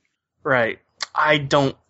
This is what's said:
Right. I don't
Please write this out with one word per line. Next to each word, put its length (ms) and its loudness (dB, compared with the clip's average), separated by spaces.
Right. 360 0
I 240 2
don't 400 0